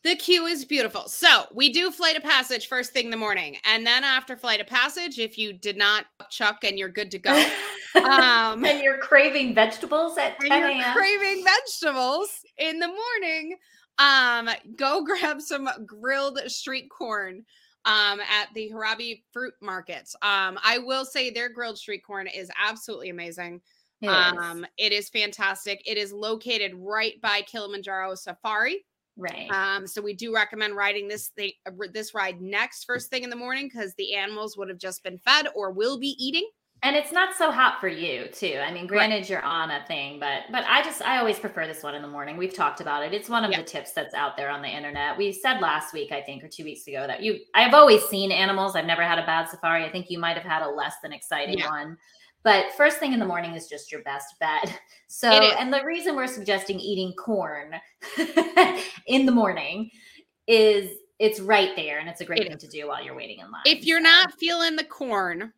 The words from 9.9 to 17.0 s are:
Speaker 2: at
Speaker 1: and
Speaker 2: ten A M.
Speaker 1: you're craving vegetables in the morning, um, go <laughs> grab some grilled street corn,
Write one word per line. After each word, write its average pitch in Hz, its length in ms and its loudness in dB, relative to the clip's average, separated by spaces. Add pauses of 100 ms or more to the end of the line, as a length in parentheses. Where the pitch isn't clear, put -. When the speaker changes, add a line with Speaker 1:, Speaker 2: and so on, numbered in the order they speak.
Speaker 2:
at - 220 -2
Speaker 1:
and 285 100 -2
Speaker 2:
ten 330 140 6
A 285 100 2
M. 262 60 0
Speaker 1:
you're 247 140 0
craving 392 500 2
vegetables 339 880 0 (300)
in 320 200 -2
the 339 80 -2
morning, 359 680 -6 (400)
um, 247 520 4 (280)
go 277 260 0
<laughs> - 20 -6
grab 311 360 -2
some 277 260 -6 (180)
grilled 262 640 -4
street 262 420 -8
corn, 202 540 -8 (400)